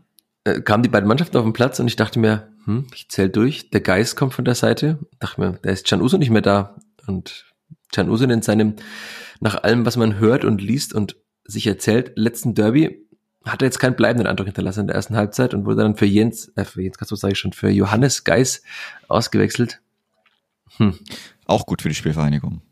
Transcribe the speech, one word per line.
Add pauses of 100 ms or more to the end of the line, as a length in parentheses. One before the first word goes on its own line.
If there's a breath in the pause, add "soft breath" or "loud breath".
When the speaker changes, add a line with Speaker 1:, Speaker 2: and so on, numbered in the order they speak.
(440)
Speaker 1:
äh,
kamen
die
beiden
Mannschaften
auf
den
Platz
und
ich
dachte
mir, (160)
hm,
ich
zähl
durch,
der
Geist
kommt
von
der
Seite, (220)
dachte
mir,
da
ist
Can
Uso
nicht
mehr
da. (300)
Und (480)
Can
Uso
in
seinem, (640 loud breath)
nach
allem,
was
man
hört
und
liest
und (300)
sich
erzählt,
letzten
Derby (400)
hat
er
jetzt
keinen
bleibenden
Eindruck
hinterlassen
in
der
ersten
Halbzeit
und
wurde
dann
für
Jens,
äh,
für
Jens
Kaspers
sag
ich
schon,
für
Johannes
Geis (460 loud breath)
ausgewechselt. (960)
Hm. (460 loud breath)
Speaker 2:
Auch
gut
für
die
Spielvereinigung. (100)